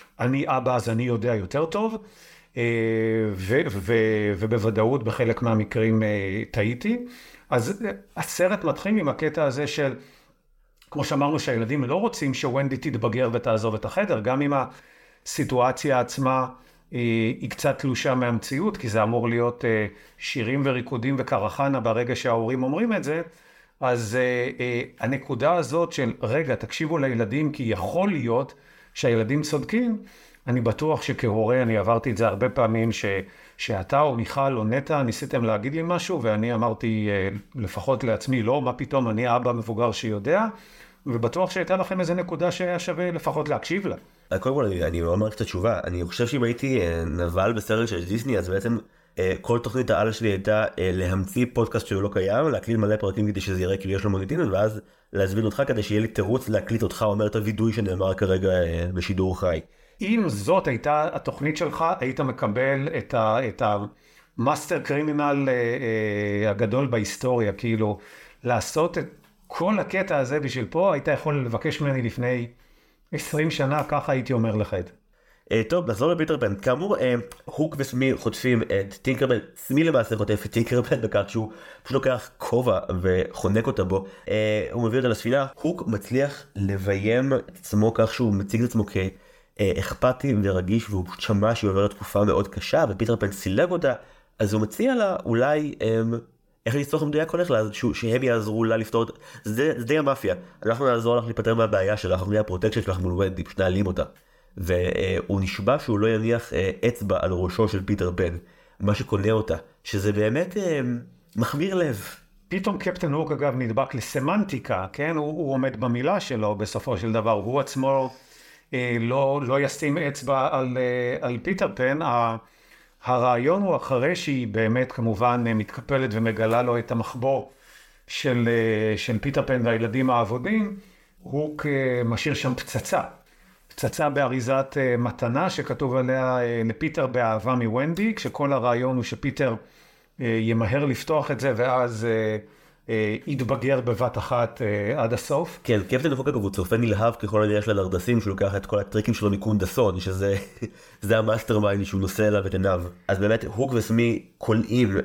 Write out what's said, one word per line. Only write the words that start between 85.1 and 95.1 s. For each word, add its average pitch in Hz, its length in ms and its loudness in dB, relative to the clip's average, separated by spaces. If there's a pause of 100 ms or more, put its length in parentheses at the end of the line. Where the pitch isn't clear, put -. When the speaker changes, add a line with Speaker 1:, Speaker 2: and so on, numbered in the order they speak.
Speaker 2:
הוק 175 260 -2
מצליח 117 560 -2 (120)
לביים 101 800 0
את - 260 -4
עצמו 107 360 2
כך 110 180 2
שהוא 113 200 2
מציג 101 300 0
את 120 60 2
עצמו 107 180 2
כ-, - 100 -4 (640)
אה, 98 200 4
אכפתי - 640 0
ורגיש, 98 460 0
והוא 95 180 -2
פשוט - 120 -14
שמע 107 360 2
שהיא 107 140 0
עוברת 98 220 2
תקופה - 320 0
מאוד 101 240 2
קשה, - 420 0
ופיטר 110 260 0
פן 101 160 0
סילק 143 400 0
אותה. 143 220 2 (460)
אז 202 140 2
הוא 214 80 2
מציע 220 340 0
לה, 202 200 2 (100)